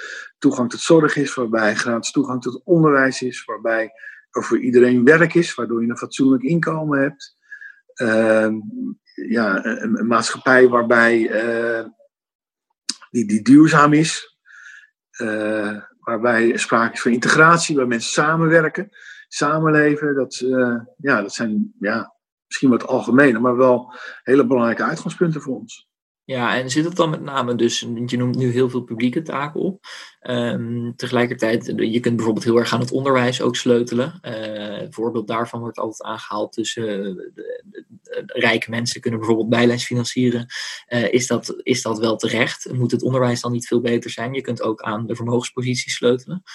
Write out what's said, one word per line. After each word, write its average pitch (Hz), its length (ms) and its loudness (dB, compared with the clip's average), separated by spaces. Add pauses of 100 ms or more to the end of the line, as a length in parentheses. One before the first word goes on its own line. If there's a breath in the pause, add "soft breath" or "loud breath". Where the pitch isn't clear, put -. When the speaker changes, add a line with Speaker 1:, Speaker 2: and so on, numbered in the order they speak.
(380 loud breath)
Speaker 1:
toegang 123 320 0
tot 113 100 -10
zorg 160 360 4
is, 139 180 -4
waarbij 110 400 0
gratis 117 360 -4
toegang 127 320 -2
tot 123 220 -8
onderwijs 143 580 2
is, 123 220 -8
waarbij 113 480 -4 (380 loud breath)
er 113 140 -4
voor - 140 0
iedereen 123 460 6
werk 160 300 6
is, 170 200 2
waardoor 117 280 -2
je 117 80 -2
een 120 80 -6
fatsoenlijk 131 440 2
inkomen 156 580 0
hebt. 143 360 -4 (600 loud breath)
Ehm, 110 580 2 (600)
ja, 107 500 -2
een, 110 340 -4
een 107 80 -2
maatschappij 123 640 4
waarbij, 117 600 4
eh, 117 540 -2 (1300)
die, 117 160 -2
die 107 160 -2
duurzaam 147 500 8
is, - 460 0 (720 loud breath)
eh, 107 680 -4 (240)
waarbij 117 520 2
er - 60 -2
sprake 117 340 0
is - 80 -10
van 123 120 0
integratie, 156 640 4
waar 127 100 2
mensen 117 260 -4
samenwerken, 160 760 2 (400 loud breath)
samenleven. 151 880 2
Dat, 131 260 -4
eh, 127 360 0 (200)
ja, 135 260 0
dat 98 120 -8
zijn, 107 460 -2
ja, 110 340 -4 (320)
misschien - 240 0
wat 113 160 2
algemene, 123 520 4
maar 123 180 0
wel 123 380 2 (280 loud breath)
hele 131 240 4
belangrijke 117 380 0
uitgangspunten 160 560 -2
voor 131 160 -8
ons. - 300 -18 (400)
Speaker 2:
Ja, 120 300 -2
en 131 140 -4
zit 151 140 0
het 175 120 -6
dan 165 140 2
met 151 100 -6
name 135 340 -4
dus, 117 260 0
want 120 300 -8
je 127 60 -2
noemt 123 200 0
nu 127 140 0
heel 123 200 0
veel 123 120 -4
publieke 123 400 -4
taken 147 380 -8
op. 190 240 -6 (360 loud breath)
Ehm, 120 760 -4
tegelijkertijd, 120 680 -2 (100)
je 110 240 0
kunt 120 160 0
bijvoorbeeld 110 280 -2
heel 113 120 4
erg 120 160 2
aan 117 80 0
het 123 100 -4
onderwijs 131 520 0
ook 120 140 0
sleutelen. 120 640 0
Eh, 110 600 -10
een 107 120 -12
voorbeeld 110 340 -4
daarvan 117 340 -6
wordt 117 180 -10
altijd 110 320 -8
aangehaald 107 420 -8
tussen, 113 320 -6
eh, 101 300 -6 (200)
de, - 300 -14
de, - 200 -20 (180)
de - 220 -12 (160)
rijke 117 300 -2
mensen 117 300 -6
kunnen 113 180 -4
bijvoorbeeld 110 300 0
bijles 120 360 2
financieren. 120 640 -2 (400 loud breath)
Eh, 120 260 -2
is 123 140 2
dat, - 360 -4
is - 200 -2
dat 110 160 -4
wel 110 180 0
terecht? - 560 -4
Moet 123 180 -2
het 123 120 -2
onderwijs 123 380 0
dan 120 120 -4
niet 117 140 -6
veel 120 140 2
beter 120 300 -2
zijn? 120 240 -8
Je 135 60 -6
kunt 120 220 -8
ook 113 200 -4
aan 110 240 -6
de 117 100 -6
vermogenspositie 123 720 -4
sleutelen. 127 520 -2 (120)